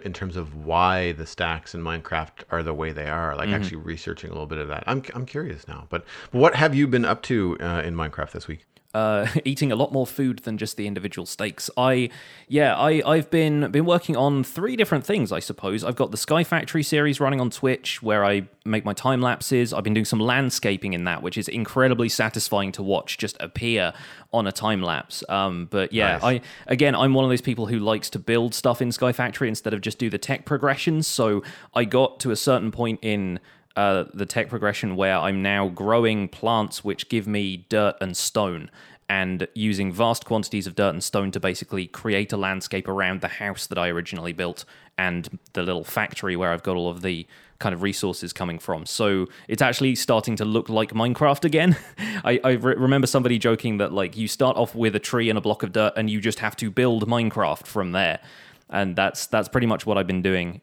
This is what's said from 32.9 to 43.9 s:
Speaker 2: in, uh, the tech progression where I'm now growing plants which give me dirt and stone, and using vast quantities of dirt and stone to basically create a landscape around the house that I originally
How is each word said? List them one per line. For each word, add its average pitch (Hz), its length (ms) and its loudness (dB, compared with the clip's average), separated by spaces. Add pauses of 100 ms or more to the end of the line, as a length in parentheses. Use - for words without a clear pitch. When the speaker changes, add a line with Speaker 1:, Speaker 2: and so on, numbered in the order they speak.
Speaker 2:
in, 98 360 -2 (360)
uh, 98 360 4
the 98 140 -6
tech 110 240 -2
progression 104 460 -2
where 95 200 2
I'm 95 280 0
now 101 240 2
growing 104 640 2
plants 110 540 0
which - 260 -6
give 107 180 -2
me 101 300 -2 (120)
dirt 104 320 4
and 92 160 -4
stone, 90 540 -2 (360)
and 92 460 0
using 101 400 0
vast 117 320 2
quantities 104 400 -2
of 90 80 -10
dirt 101 160 2
and 87 140 -4
stone 98 260 -2
to 95 100 -4
basically 92 460 -4
create 104 480 -2
a 107 40 -2
landscape 95 500 -4
around 95 340 0
the - 60 -2
house - 400 -8
that 87 100 -8
I 87 120 0
originally 85 440 -6